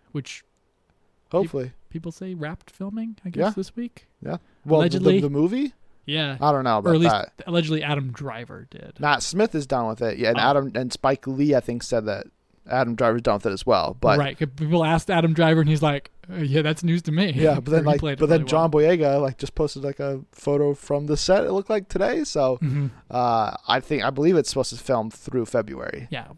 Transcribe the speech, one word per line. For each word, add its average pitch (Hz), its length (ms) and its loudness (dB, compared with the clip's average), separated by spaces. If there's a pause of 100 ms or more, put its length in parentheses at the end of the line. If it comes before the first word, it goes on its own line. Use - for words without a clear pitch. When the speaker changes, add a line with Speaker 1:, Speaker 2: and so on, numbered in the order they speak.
(100)
Speaker 1:
which - 320 -10 (880)
Speaker 2:
Hopefully. 160 360 -2
Speaker 1:
peop-, 127 60 -14 (180)
people 170 200 -10
say 185 240 -12
wrapped 160 380 -12
filming, 220 520 -10
I 180 60 -10
guess, 175 100 -6
Speaker 2:
Yeah. 196 140 0
Speaker 1:
this - 220 -8
week. - 320 -12 (120)
Speaker 2:
Yeah. 143 180 -8 (260)
Well, 151 160 4
the, 170 60 4
Speaker 1:
Allegedly. 185 340 4
Speaker 2:
the, 147 80 0
the - 20 -4
movie? 196 440 0 (320)
Speaker 1:
Yeah. 143 340 -4
Speaker 2:
I 143 100 4
don't 135 140 2
know 113 140 2
about 104 120 2
Speaker 1:
Or 165 40 6
at 160 60 4
least 151 140 4
Speaker 2:
that. - 180 -4 (140)
Speaker 1:
allegedly 156 380 -2
Adam 143 260 -4
Driver 123 580 -12
did. - 300 -18
Speaker 2:
Matt 143 240 2
Smith 208 320 0
is 143 140 -4
done 123 180 0
with 110 160 -4
it. 113 160 0
Yeah, 117 120 2
and 117 80 0
Speaker 1:
Oh. 107 40 2
Speaker 2:
Adam 139 320 2
and 123 180 -4
Spike 135 360 -2
Lee, 139 260 2
I 127 60 4
think, 120 240 -6
said 113 220 -2
that 101 200 -6 (420)
Adam 120 260 0
Driver's 117 280 2
done 117 120 2
with 101 120 -4
it 104 60 0
as 95 140 -8
well. 98 340 2
But 110 180 4
Speaker 1:
Right. 139 200 -2
'Cause 156 180 -2
people 160 300 0
asked 160 240 0
Adam 165 240 2
Driver, 160 260 4
and 151 80 4
he's 151 140 2
like, 147 280 0 (200)
"Uh, 185 60 -14
yeah, 156 260 0
that's 156 200 -2
news 170 200 0
to 151 100 -4
me." 170 200 2
Speaker 2:
Yeah, 143 280 4
but 123 80 -8
Speaker 1:
<laughs> - 0 -
Or - 80 -6
Speaker 2:
then, 160 80 -4
Speaker 1:
he - 40 -2
Speaker 2:
like, 143 120 2
Speaker 1:
played 151 140 -2
it 135 60 -6
Speaker 2:
but 151 100 4
then 165 100 6
Speaker 1:
really 131 100 -4
Speaker 2:
John 160 200 4
Speaker 1:
well. 151 140 4
Speaker 2:
Boyega, 151 360 4
like, 135 160 -2
just - 180 -10
posted, 147 300 -4
like, 139 160 -8
a 139 220 -6 (100)
photo 143 400 0
from 143 340 -4
the 147 120 0
set, 190 260 4
it - 80 -2
looked 196 160 -2
like, 208 200 -2
today. 233 360 0
So, 131 380 0
Speaker 1:
Mm-hmm. 143 240 -2 (240)
Speaker 2:
uh, 117 420 0 (160)
I 131 120 2
think, 131 220 -4
I 113 60 0
believe 147 280 2
it's 147 120 2
supposed - 220 -2
to 117 80 -12
film 113 320 -2
through 123 340 -6
February. 107 640 -6
Speaker 1:
Yeah, 123 260 -10